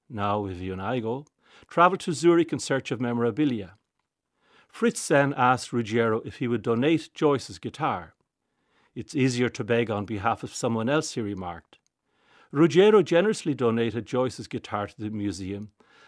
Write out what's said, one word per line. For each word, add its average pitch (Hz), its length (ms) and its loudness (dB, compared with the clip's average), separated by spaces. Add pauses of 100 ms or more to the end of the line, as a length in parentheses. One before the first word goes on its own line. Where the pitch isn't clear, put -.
now 104 380 -2
Vivian 92 320 -8
Igo, 117 480 -6 (420)
travelled 180 340 4
to 175 120 -4
Zurich 165 400 4
in 139 60 -4
search 131 320 -4
of 117 100 -4
memorabilia. 120 720 -2 (920)
Fritz - 320 -2
Senn 143 360 2
asked 127 380 2
Ruggiero 113 500 0
if - 140 -14
he 127 100 -4
would 117 140 -2
donate 127 540 0
Joyce's 139 420 0
guitar. 107 560 -6 (800)
"It's - 220 -12
easier 123 340 2
to 117 140 -6
beg 117 260 0
on 104 160 -2
behalf 110 380 -2
of 117 100 -12
someone 117 360 -2
else," 151 240 -2
he 120 80 -4
remarked. 92 580 -10 (680)
Ruggiero 170 540 6
generously 170 500 0
donated 117 520 0
Joyce's 123 420 -4
guitar 104 400 -6
to - 100 -20
the 107 120 -8
museum, 101 640 -6 (340)